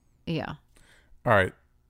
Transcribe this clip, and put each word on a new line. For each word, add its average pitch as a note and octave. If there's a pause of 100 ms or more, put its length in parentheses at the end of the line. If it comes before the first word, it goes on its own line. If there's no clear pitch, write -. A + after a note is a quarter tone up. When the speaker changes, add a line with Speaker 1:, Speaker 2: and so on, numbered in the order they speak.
(260)
Speaker 1:
yeah. D#3 (720)
Speaker 2:
All B2
right. F#2+ (360)